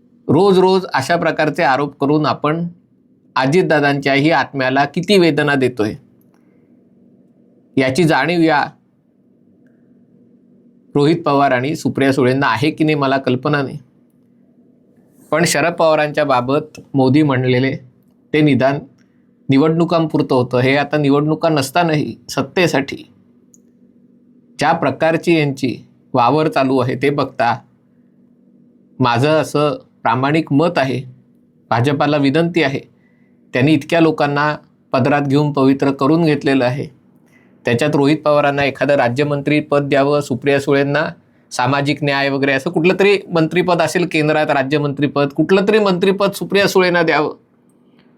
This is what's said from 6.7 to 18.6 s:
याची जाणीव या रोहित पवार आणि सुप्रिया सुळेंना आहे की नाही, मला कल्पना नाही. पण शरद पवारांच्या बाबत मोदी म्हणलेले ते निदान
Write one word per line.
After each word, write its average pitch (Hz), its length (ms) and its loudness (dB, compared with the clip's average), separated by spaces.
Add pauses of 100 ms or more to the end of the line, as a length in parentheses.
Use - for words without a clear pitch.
याची 131 260 2
जाणीव 156 380 2
या 151 240 2 (2250)
रोहित 147 280 2
पवार 139 280 2
आणि 131 240 -2
सुप्रिया 135 380 0
सुळेंना 135 340 0
आहे 117 240 0
की 156 120 -4
नाही, 156 120 2
मला 139 220 0
कल्पना 135 440 -2
नाही. 135 160 -8 (1500)
पण 156 160 2
शरद 156 260 0
पवारांच्या 151 500 2
बाबत 135 560 -2 (140)
मोदी 135 280 4
म्हणलेले 131 560 0 (560)
ते 151 80 2
निदान 139 380 2 (680)